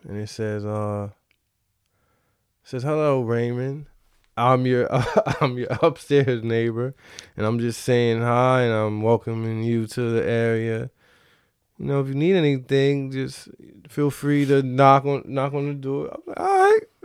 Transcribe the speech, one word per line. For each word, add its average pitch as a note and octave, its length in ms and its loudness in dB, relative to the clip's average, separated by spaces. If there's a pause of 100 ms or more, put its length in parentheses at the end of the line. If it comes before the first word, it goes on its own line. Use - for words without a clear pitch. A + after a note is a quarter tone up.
and G2+ 100 -10
it G#2 100 -8
says, G#2+ 360 -6
uh, G#2 440 -6 (1600)
it - 40 -20
says, B2+ 140 -8
"Hello, D3 400 0
Raymond. A#2+ 640 -4 (500)
I'm B2+ 300 4
your, B2 240 2
<laughs> - 500 0
I'm B2+ 160 0
your B2 120 -6 (120)
upstairs C3+ 640 2
neighbor, A#2 520 -2 (420)
and G#2+ 100 -2
I'm A#2 140 0
just A#2 240 -4
saying A#2+ 380 2
hi, B2 400 2
and A#2 120 2
I'm G#2+ 280 -2
welcoming A2+ 600 0
you A#2 240 0
to A#2 240 -4
the A2+ 180 0
area. A2+ 640 -2 (880)
You C3+ 80 -10
know, C#3 140 0
if C3+ 80 -4
you C3+ 60 -6
need D#3+ 200 2
anything, C#3 800 0
just C3 360 -8 (400)
feel D3 220 0
free C#3+ 360 0
to C#3 160 4
knock C3+ 420 6
on, C#3 220 -2
knock C3+ 280 -4
on C#3+ 140 -4
the C#3+ 60 -6
door." C#3 380 -6
I'm - 140 -14
like, - 140 -10
"All - 60 -4
right, G4 340 4 (240)